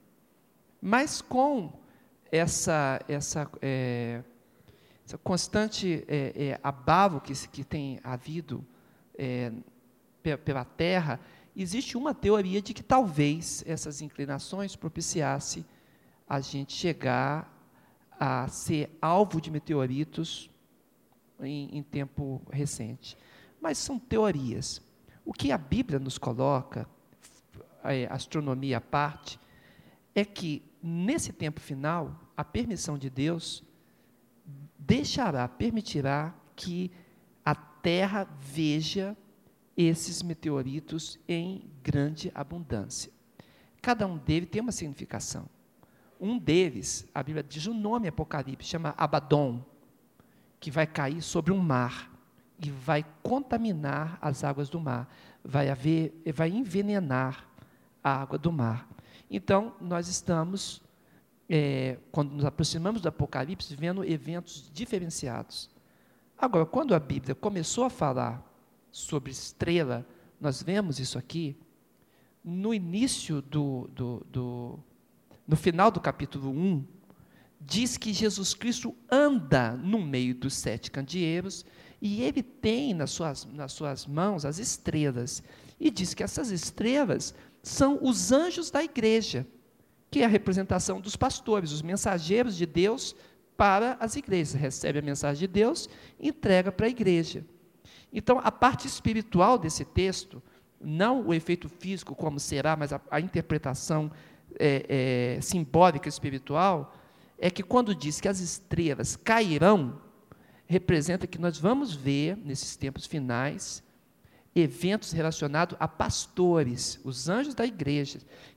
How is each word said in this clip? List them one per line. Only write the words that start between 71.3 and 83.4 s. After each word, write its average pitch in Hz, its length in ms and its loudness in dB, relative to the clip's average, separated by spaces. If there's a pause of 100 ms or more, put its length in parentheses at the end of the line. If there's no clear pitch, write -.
no 190 320 -2
início 180 680 0
do, 139 520 -2
do, 123 360 -6
do, 123 500 -6 (680)
no 156 80 6
final 185 360 6
do 175 80 -6
capítulo 139 500 -4
um, 151 360 0 (760)
diz 226 380 -2
que 220 160 -4
Jesus 202 400 0
Cristo 233 420 -4 (160)
anda 165 600 6
no 180 280 0
meio 127 360 0
dos 131 180 -2
sete - 380 -4
candeeiros 170 760 -2 (360)
e 208 200 -2
ele 277 220 0
tem 233 500 0
nas 143 180 0
suas, 147 340 -4